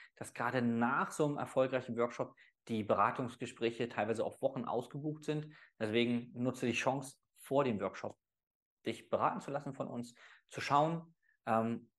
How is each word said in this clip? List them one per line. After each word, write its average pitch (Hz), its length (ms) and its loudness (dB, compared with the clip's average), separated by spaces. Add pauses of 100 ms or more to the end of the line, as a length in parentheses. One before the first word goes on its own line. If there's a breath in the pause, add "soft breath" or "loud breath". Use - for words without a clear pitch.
(180 loud breath)
dass - 160 -12
gerade 123 280 2
nach 120 500 2
so 156 140 2
einem 147 120 0
erfolgreichen 131 600 0
Workshop 120 380 -2 (320 soft breath)
die 110 160 0
Beratungsgespräche 117 1040 0
teilweise 113 340 0
auf - 180 -4
Wochen 131 240 0
ausgebucht 147 580 -4
sind. 151 280 -4 (280 loud breath)
Deswegen 120 540 2
nutze 123 340 -2
die 117 60 2
Chance 139 440 -2 (220)
vor 139 240 2
dem 117 160 2
Workshop, - 400 -4 (640)
dich - 240 -4
beraten 120 300 2
zu - 100 -10
lassen 143 240 -4
von 139 140 -4
uns, 120 260 -8 (360 loud breath)
zu - 120 -8
schauen, 160 540 2 (320)
ähm, 113 520 0